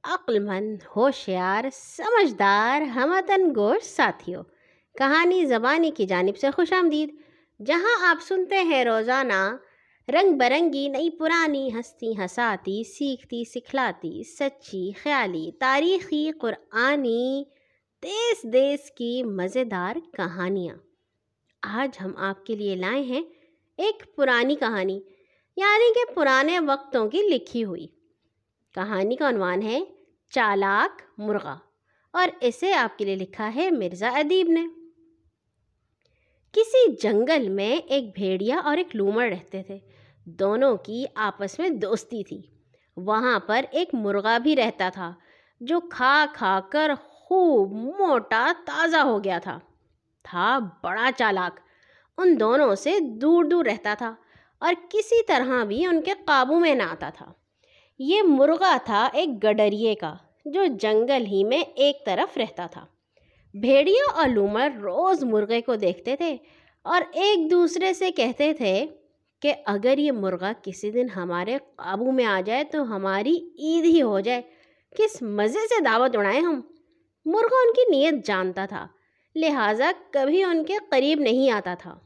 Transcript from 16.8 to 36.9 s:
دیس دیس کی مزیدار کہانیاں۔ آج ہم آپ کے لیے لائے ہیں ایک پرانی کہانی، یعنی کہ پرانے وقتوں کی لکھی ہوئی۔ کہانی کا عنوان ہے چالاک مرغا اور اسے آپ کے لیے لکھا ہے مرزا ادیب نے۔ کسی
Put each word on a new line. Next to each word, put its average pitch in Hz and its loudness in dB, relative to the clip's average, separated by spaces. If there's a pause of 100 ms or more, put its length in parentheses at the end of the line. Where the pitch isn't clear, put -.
دیس 440 -2
دیس 269 0
کی 240 -6
مزیدار 196 -4 (160)
کہانیاں۔ 180 -6 (840)
آج 247 -6
ہم 190 -8
آپ 196 -6
کے 226 -4
لیے 202 -4
لائے 208 -2
ہیں 254 -4 (560)
ایک 415 -6
پرانی 262 2
کہانی، 196 -4 (580)
یعنی 427 4
کہ 480 0
پرانے 294 2
وقتوں 277 -2
کی 330 -2
لکھی 247 -2
ہوئی۔ 185 -10 (880)
کہانی 202 -2
کا 285 -2
عنوان 190 -2
ہے 220 -4 (500)
چالاک 208 0 (160)
مرغا 208 -6 (580)
اور 359 2 (140)
اسے 294 -2
آپ 240 -2
کے 208 -4
لیے 196 -2
لکھا 214 -8
ہے 359 0
مرزا 196 -4
ادیب 311 0
نے۔ 330 0 (1900)
کسی 440 4